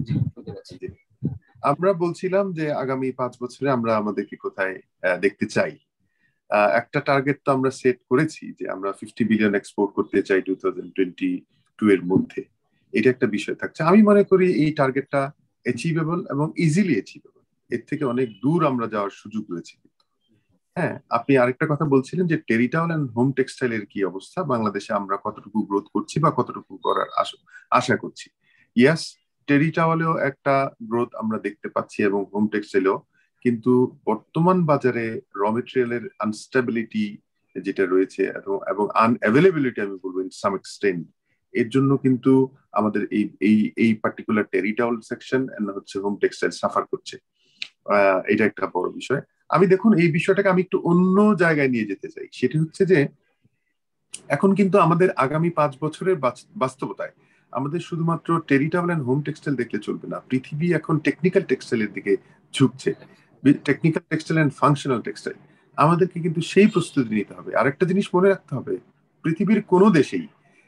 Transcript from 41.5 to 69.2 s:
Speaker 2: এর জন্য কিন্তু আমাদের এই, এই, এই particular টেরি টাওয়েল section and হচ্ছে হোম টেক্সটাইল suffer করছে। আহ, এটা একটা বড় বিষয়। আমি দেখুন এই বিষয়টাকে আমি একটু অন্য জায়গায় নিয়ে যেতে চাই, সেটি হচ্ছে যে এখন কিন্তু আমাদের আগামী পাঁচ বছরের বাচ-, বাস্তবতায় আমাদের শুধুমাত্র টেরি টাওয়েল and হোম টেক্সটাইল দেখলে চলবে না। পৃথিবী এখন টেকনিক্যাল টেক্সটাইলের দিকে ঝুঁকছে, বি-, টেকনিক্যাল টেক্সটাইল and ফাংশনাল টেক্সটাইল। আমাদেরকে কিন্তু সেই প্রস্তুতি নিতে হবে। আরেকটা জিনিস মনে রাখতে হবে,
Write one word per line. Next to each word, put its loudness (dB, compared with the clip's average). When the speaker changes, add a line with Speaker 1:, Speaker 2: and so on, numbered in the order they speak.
Speaker 2:
এর 0
জন্য 2
কিন্তু 2
আমাদের 0
এই, 0
এই, 4
এই 4
particular -2
টেরি -2
টাওয়েল -2
section -4
and -8
হচ্ছে -10
হোম -4
টেক্সটাইল -2
suffer -4
করছে। -10
আহ, 4
এটা 2
একটা -2
বড় -2
বিষয়। -4
আমি 4
দেখুন 4
এই 4
বিষয়টাকে 2
আমি 2
একটু -2
অন্য 4
জায়গায় 2
নিয়ে 0
যেতে -8
চাই, -14
সেটি -2
হচ্ছে 0
যে 4
এখন 2
কিন্তু 2
আমাদের 4
আগামী 0
পাঁচ -2
বছরের -2
বাচ-, -4
বাস্তবতায় -6
আমাদের -6
শুধুমাত্র -2
টেরি 2
টাওয়েল 0
and -4
হোম 0
টেক্সটাইল -6
দেখলে -4
চলবে -8
না। -8
পৃথিবী -2
এখন 0
টেকনিক্যাল 0
টেক্সটাইলের -4
দিকে 0
ঝুঁকছে, 0
বি-, 4
টেকনিক্যাল 0
টেক্সটাইল -2
and 2
ফাংশনাল 0
টেক্সটাইল। -10
আমাদেরকে 2
কিন্তু -4
সেই 4
প্রস্তুতি 0
নিতে -4
হবে। -10
আরেকটা 0
জিনিস -2
মনে 4
রাখতে -4
হবে, -6